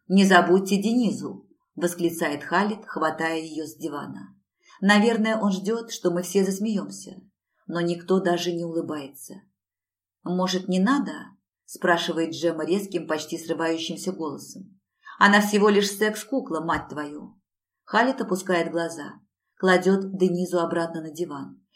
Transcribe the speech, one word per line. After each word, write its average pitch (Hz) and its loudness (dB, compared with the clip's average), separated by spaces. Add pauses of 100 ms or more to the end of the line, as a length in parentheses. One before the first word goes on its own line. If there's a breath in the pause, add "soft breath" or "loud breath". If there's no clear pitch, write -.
не 190 8
забудьте 190 6
Денизу!" – 202 0 (280)
восклицает 170 -2
Халид, 208 -2
хватая 160 -2
ее 156 -8
с - -14
дивана. - -10 (460 soft breath)
Наверное, 214 4
он 208 0
ждет, 220 -4
что - -2
мы 175 -2
все 196 2
засмеемся, 196 -4 (440)
но 170 -4
никто 170 0
даже 175 0
не 170 -4
улыбается. 156 -8 (880)
"Может, 185 -2
не 185 0
надо?" – 254 2 (520)
спрашивает 165 0
Джема 160 -2
резким, 180 -2
почти 156 -4
срывающимся 165 -4
голосом. - -12 (400 loud breath)
"Она 202 8
всего 208 4
лишь 202 4
секс-кукла, 208 -4
мать 160 -4
твою!" 147 -12 (500)
Халид 247 2
опускает 185 0
глаза, 165 -6 (360)
кладет 190 4
Денизу 180 0
обратно 165 -2
на 156 -10
диван 147 -10 (100)